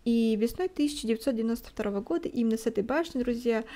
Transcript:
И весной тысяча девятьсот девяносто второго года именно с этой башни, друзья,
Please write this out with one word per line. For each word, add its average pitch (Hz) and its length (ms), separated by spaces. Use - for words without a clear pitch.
И 226 320
весной 240 320
тысяча 294 360
девятьсот 226 300
девяносто 226 360
второго 202 300
года 330 280
именно 226 280
с 226 100
этой 214 180
башни, 269 400
друзья, 233 400